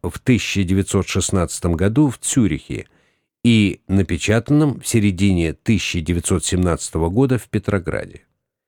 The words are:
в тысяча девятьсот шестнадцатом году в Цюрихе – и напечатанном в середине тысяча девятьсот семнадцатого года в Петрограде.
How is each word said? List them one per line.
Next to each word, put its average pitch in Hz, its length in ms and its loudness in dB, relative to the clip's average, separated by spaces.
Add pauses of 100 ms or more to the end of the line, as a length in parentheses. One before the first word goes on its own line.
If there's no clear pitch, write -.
в 87 160 -8
тысяча 101 460 0
девятьсот 95 440 0
шестнадцатом 90 680 -2
году 113 360 2
в 120 80 -8
Цюрихе – - 680 -2 (560)
и 110 440 4
напечатанном 107 920 0
в - 80 -12
середине 95 680 2
тысяча 95 480 -2
девятьсот 85 420 -2
семнадцатого 85 680 -2
года 127 280 2
в - 120 -10
Петрограде. 92 720 -4 (440)